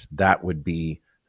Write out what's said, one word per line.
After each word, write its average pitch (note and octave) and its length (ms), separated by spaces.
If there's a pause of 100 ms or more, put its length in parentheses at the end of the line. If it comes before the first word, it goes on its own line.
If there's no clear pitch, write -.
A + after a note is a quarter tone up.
(120)
that F#2+ 320
would E2 200
be E2 380 (260)